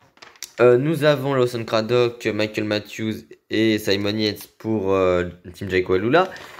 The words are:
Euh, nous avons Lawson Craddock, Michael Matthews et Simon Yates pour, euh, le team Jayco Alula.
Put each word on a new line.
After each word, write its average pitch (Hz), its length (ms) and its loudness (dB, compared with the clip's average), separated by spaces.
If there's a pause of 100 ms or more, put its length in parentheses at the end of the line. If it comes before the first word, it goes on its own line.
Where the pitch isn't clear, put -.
(600)
Euh, 123 180 6
nous 147 260 0
avons 139 300 2
Lawson 123 320 0
Craddock, 117 600 0
Michael 107 380 -2
Matthews 107 500 -4 (360)
et 110 280 2
Simon 104 400 0
Yates 107 300 -4 (100)
pour, 101 360 -2
euh, 90 360 2 (140)
le 92 80 -18
team 95 180 -10
Jayco 92 240 0
Alula. 107 380 2 (280)